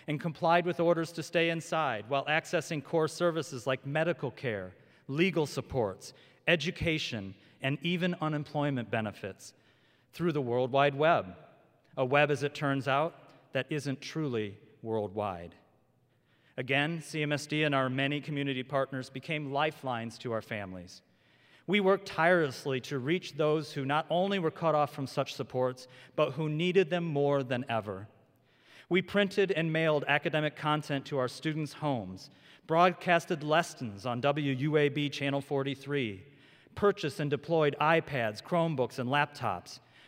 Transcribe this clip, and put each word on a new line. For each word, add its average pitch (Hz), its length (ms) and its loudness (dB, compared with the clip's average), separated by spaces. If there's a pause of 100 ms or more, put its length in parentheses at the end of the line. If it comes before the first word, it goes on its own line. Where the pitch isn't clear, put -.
and 151 100 -2
complied 170 480 2
with 170 140 -2
orders 165 320 2
to 165 100 -10
stay 165 280 0
inside 156 580 -2
while 139 160 0
accessing 156 580 -2
core 160 280 0
services 156 580 -2
like 165 180 -2
medical 156 460 -2
care, 98 400 -6 (380)
legal 165 360 2
supports, 123 680 -4 (340)
education, 156 880 -2 (260)
and 139 200 -2
even 175 400 -2
unemployment 147 680 -2
benefits 104 600 -6 (600)
through 170 180 -2
the 147 80 0
World 123 320 0
Wide 139 240 4
Web, 135 400 2 (640)
a 135 80 2
web, 143 260 6
as 127 100 0
it 139 140 -2
turns 139 320 0
out, 143 260 0 (380)
that 127 180 -2
isn't 139 300 -4
truly 113 580 -4 (240)
worldwide. 104 720 -4 (1000)
Again, 143 460 0
C 156 200 -6
M 147 120 0
S 143 120 -4
D 151 180 0
and 147 120 2
our 131 140 2
many 139 320 -2
community 139 420 -4
partners 135 460 -4
became 147 420 -8
lifelines 135 680 -4
to 123 120 -6
our 110 100 -2
families. 95 600 -10 (680)
We 202 140 4
worked 190 240 4
tirelessly 156 760 2
to 139 180 -6
reach 160 360 -2
those 151 400 0
who 143 100 -4
not 143 260 0
only 196 300 0
were 160 120 0
cut 160 220 0
off 151 200 2
from 139 120 -6
such - 280 -2
supports, 127 560 -4 (260)
but 151 160 2
who 156 160 -4
needed 170 420 2
them 170 140 0
more 143 400 2
than 123 240 -2
ever. 104 400 -4 (800)
We 180 140 4
printed 190 500 2
and 160 220 0
mailed 156 340 2
academic 151 480 0
content 151 520 -2
to 147 100 -4
our 127 100 0
students' 156 460 -4
homes, 107 560 -6 (380)
broadcasted 170 760 4
lessons 135 600 0
on 120 160 -2
W 143 320 2
U 151 240 2
A 147 100 6
B 147 220 0
Channel 139 320 -2
forty-three, 135 840 -4 (500)
purchased 190 460 2
and 147 100 0
deployed 147 520 2
iPads, 143 600 2
Chromebooks, 165 560 0
and 123 120 -2
laptops, 127 720 -2 (260)